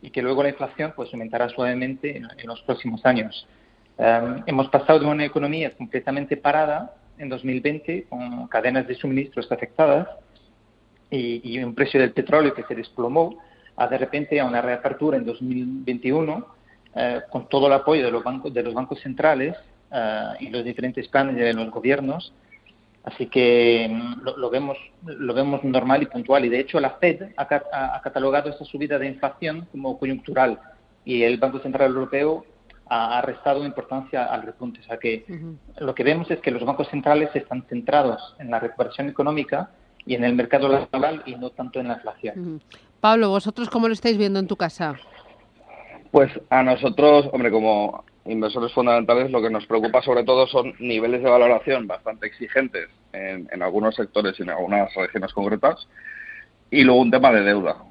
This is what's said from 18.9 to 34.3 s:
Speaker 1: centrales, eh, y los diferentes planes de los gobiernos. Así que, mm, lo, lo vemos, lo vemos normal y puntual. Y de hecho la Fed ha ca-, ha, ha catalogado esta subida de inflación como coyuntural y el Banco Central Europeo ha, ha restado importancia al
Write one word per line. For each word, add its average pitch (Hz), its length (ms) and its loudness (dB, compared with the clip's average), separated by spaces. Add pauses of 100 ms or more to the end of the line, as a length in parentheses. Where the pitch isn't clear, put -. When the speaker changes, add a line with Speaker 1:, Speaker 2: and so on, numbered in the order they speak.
Speaker 1:
centrales, 143 560 0 (340)
eh, 107 380 -4 (100)
y - 120 -12
los 120 120 -6
diferentes 120 460 -6
planes 135 260 2
de 120 200 2
los 113 180 -4
gobiernos. 135 600 -2 (720)
Así - 220 -8
que, 120 640 6
mm, 120 320 -8
lo, 127 140 -6
lo 127 140 -4
vemos, 139 260 -4 (280)
lo 135 280 -8
vemos 135 320 0
normal 131 380 2
y 143 40 -2
puntual. 127 380 2
Y 123 60 2
de 123 100 2
hecho 143 180 -2
la 139 120 0
Fed 180 460 0
ha 143 120 -4
ca-, 143 240 0
ha, 135 240 -4
ha 135 60 -10
catalogado 139 480 0
esta 147 140 -12
subida 147 340 -6
de 135 100 -4
inflación 156 640 -6
como 135 260 -8
coyuntural 131 640 -2 (440)
y 120 180 0
el 120 160 2
Banco 131 220 0
Central 135 300 2
Europeo 139 540 -2 (460)
ha, 117 260 0
ha 123 60 0
restado 139 420 -2
importancia 135 600 -6
al 113 180 -6